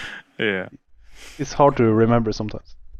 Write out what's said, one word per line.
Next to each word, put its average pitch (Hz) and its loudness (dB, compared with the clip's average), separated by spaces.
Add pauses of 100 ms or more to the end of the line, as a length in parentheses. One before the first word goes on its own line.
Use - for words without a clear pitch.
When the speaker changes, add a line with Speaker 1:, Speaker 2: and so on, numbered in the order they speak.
(140)
Speaker 1:
<laughs> - -18
Yeah. 98 -4 (720)
Speaker 2:
it's - -8
hard 143 4
to 123 4
remember 113 4
sometimes. 107 -12 (240)